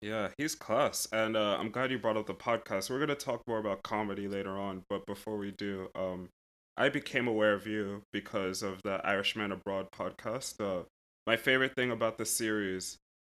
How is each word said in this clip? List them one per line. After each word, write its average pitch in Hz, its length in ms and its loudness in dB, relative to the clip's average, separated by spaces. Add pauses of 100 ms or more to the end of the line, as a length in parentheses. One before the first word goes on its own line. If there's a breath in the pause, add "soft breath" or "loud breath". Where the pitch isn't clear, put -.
Yeah, 104 360 -2
he's 151 160 -2
class, - 580 2
and, 110 240 2
uh, 104 240 4
I'm 107 120 -2
glad 127 180 0
you 131 80 0
brought 110 200 2
up 104 100 -2
the 95 80 -4
podcast. 110 540 -2
We're 131 100 -2
gonna 147 160 2
talk 127 320 -4
more 113 120 0
about 101 240 -2
comedy 101 440 -2
later 98 300 -2
on, 95 320 -4
but 98 160 -2
before 104 320 -6
we 101 140 -4
do, 98 440 -6
um, 92 340 -4 (480)
I 135 120 6
became 139 380 0
aware 107 260 6
of 98 120 0
you 104 380 -2 (100)
because 98 480 -2
of 95 220 -4
the 98 220 -2
Irishman 101 460 2
Abroad 95 400 -4
podcast. 107 680 -6
Uh, 92 220 0 (420)
my 113 100 6
favorite 131 400 4
thing 123 160 2
about 113 260 2
the 110 80 -2
series 104 720 0 (420)